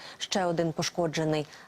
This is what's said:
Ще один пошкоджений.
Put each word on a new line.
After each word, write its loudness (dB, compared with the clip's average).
Ще 0
один 2
пошкоджений. 0